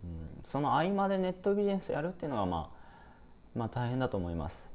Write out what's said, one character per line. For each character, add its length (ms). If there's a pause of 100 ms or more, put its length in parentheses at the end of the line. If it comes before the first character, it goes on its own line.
う 40
ん、 360
そ 160
の 140
合 160
間 180
で 100
ネ 120
ッ 40
ト 220
ビ 80
ジ 60
ネ 100
ス 120
や 100
る 80
っ 20
て 140
い 20
う 40
の 60
が、 80
ま 280
あ、 840
ま 80
あ、 40
大 200
変 100
だ 100
と 80
思 140
い 40
ま 140
す。 260